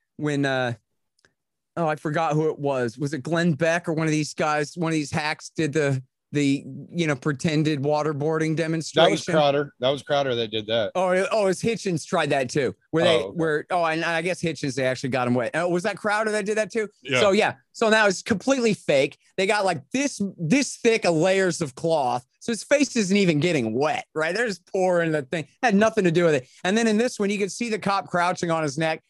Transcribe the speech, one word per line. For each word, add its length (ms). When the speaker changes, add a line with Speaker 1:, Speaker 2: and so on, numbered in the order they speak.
Speaker 1:
when, 300
uh, 300
oh, 120
I 80
forgot 380
who 160
it 100
was. 380
Was 160
it 100
Glenn 300
Beck 340
or 60
one 140
of 40
these 220
guys, 440
one 140
of 40
these 160
hacks 440
did 180
the, 280
the, 300
you 160
know, 80
pretended 680
waterboarding 720
Speaker 2:
That 60
Speaker 1:
demonstration? 480
Speaker 2:
was 140
Crowder. 540
That 100
was 140
Crowder 320
that 160
did 160
that. 260
Speaker 1:
Oh, 180
it, 200
oh, 160
it's 160
Hitchens 420
tried 260
that 180
too. 260
Where 140
they, 100
Speaker 2:
Oh, 120
okay. 100
Speaker 1:
where, 340
oh, 140
and 180
I 180
guess 200
Hitchens, 340
they 100
actually 260
got 160
him 80
wet. 200
Uh, 140
was 140
that 140
Crowder 340
that 140
did 120
that 140
too? 180
Speaker 2:
Yeah. 200
Speaker 1:
So, 100
yeah. 220
So 180
now 180
it's 140
completely 520
fake. 440
They 100
got, 160
like, 200
this, 280
this 400
thick 280
of 100
layers 460
of 140
cloth. 500
So 100
his 120
face 340
isn't 180
even 240
getting 340
wet, 400
right? 220
They're 120
just 240
pouring 420
the 80
thing. 260
Had 120
nothing 300
to 60
do 140
with 100
it. 120
And 120
then 100
in 100
this 220
one, 100
you 80
can 120
see 200
the 100
cop 280
crouching 440
on 120
his 140
neck. 320